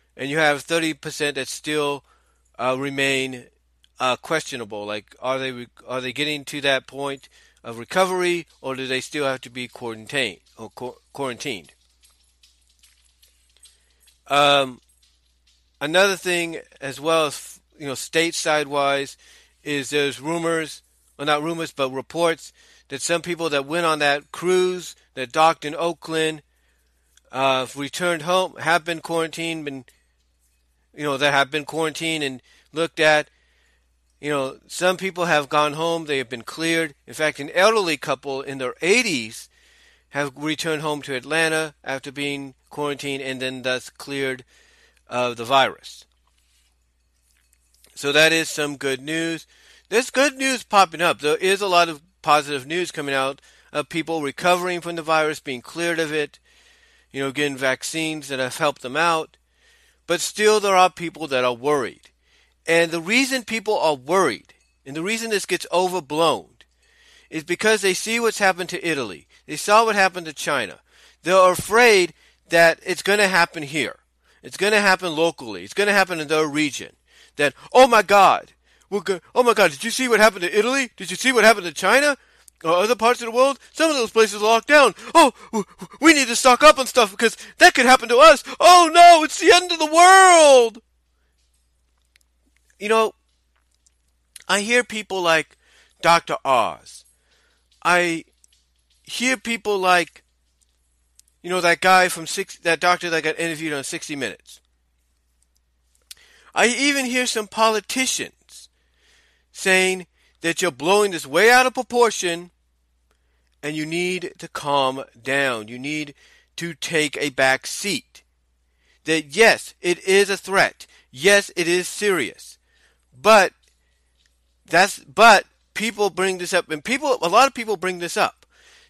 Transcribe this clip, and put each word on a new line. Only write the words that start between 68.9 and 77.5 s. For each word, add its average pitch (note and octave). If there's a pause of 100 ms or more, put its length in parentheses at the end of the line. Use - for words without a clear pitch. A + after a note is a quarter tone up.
They D3+
saw G#3
what A3
happened F#3
to D#3
China. A#2+ (420)
They're F#3
afraid G3+ (340)
that E3+
it's F3+
gonna G3+
happen E3+
here. C#3 (440)
It's -
gonna G#3
happen F#3
locally. C3+
It's G2+
gonna G3+
happen F#3
in D3+
their D#3
region. C#3+ (400)
That, C#3+ (180)